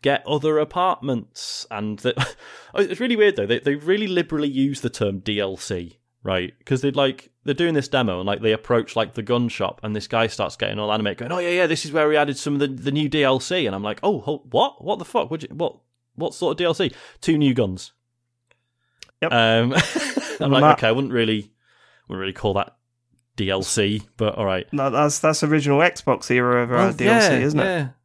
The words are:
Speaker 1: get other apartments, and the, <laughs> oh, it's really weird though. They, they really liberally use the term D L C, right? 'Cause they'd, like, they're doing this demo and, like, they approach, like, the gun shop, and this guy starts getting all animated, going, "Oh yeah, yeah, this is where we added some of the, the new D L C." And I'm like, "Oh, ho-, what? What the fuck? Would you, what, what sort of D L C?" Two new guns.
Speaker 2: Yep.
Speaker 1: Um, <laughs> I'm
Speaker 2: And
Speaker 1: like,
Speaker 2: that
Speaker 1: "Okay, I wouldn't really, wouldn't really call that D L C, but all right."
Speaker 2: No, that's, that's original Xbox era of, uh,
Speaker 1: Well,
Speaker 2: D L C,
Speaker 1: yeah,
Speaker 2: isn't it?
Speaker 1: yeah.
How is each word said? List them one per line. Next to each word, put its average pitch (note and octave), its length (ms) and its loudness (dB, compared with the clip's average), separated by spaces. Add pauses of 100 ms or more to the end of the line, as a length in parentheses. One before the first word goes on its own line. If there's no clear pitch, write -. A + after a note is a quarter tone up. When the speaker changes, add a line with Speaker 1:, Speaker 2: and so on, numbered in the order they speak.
Speaker 1:
get C#3 260 0
other D3+ 320 0
apartments, D3+ 1120 -4
and G#2+ 280 -6
the, B2+ 160 -2
<laughs> - 580 -8
oh, G3+ 80 0
it's F#3 200 -2
really A#3+ 160 0
weird G#3 180 6
though. G2+ 100 -2
They, A2+ 140 0
they C#3+ 160 0
really F#3 320 0
liberally E3 400 0
use C3+ 340 0
the A#2+ 80 -4
term G2 300 -2
D G#2 220 -2
L F#2+ 160 -2
C, F2+ 420 -8 (240)
right? F#2 300 -2 (120)
'Cause C3 160 0
they'd, C#3 140 0
like, C3+ 360 -2 (120)
they're C#3+ 100 -2
doing E3+ 200 0
this C#3+ 160 0
demo G#2+ 320 0
and, F#2+ 60 -6
like, G2+ 140 -2
they A2 120 2
approach, A2+ 420 -2
like, A2+ 200 -2
the A#2 60 -6
gun A#2+ 280 0
shop, - 340 -6
and G#2+ 100 -6
this G#2+ 140 -6
guy A2+ 200 0
starts - 280 -4
getting G#2 240 -4
all G#2+ 140 -2
animated, G#2 240 -2
going, A#2+ 160 -8
"Oh F3+ 60 -2
yeah, F3 100 -2
yeah, F3 180 2
this D#3+ 160 0
is D3+ 80 -10
where D3+ 160 2
we D3+ 80 4
added D3 220 2
some C#3+ 160 -4
of C#3 80 0
the, C#3+ 60 2
the C3+ 240 -4
new D3 180 0
D D3 160 2
L C3 160 2
C." F3+ 240 -2
And G2 100 -2
I'm G2 80 -6
like, G#2 180 -6
"Oh, F#3+ 200 0
ho-, D3 300 -6
what? C4+ 300 0
What G3+ 180 -4
the E3+ 60 -10
fuck? - 260 -4
Would D#3+ 120 -8
you, - 80 -14
what, D#3 240 -6 (400)
what E3 180 -6
sort E3+ 200 -2
of D#3 60 -6
D F3 40 0
L E3 100 2
C?" E3+ 200 -2 (260)
Two E3 180 2
new C#3 160 4
guns. G2 380 -2 (1300)
Speaker 2:
Yep. D#3+ 120 -2
Speaker 1:
Um, A#2 400 4
<laughs> - 0 -
I'm - 0 - (680)
Speaker 2:
And C#3 140 0
Speaker 1:
like, C3 80 6
Speaker 2:
that D3+ 160 6
Speaker 1:
"Okay, A#2 100 0
I A2 40 4
wouldn't B2 200 -2
really, A2 400 0 (560)
wouldn't F#2+ 140 -8
really F#2+ 120 -4
call G2+ 200 -2
that - 240 -4 (580)
D F#2+ 140 -2
L F#2+ 140 0
C, G#2 400 0 (120)
but G#2+ 200 0
all G#2+ 100 -2
right." F#2 260 0
Speaker 2:
No, C#3 180 0
that's, C#3+ 300 2
that's D#3 240 2
original D3 360 2
Xbox D#3 520 0
era B2 320 4
of, A#2 80 -2
uh, B2 40 0
Speaker 1:
Well, F3+ 180 4
Speaker 2:
D D#3 140 0
L A3+ 140 6
C, G3+ 60 6
Speaker 1:
yeah, C3+ 120 4
Speaker 2:
isn't D3+ 200 2
it? F#3+ 60 2
Speaker 1:
yeah. E3+ 240 -2 (160)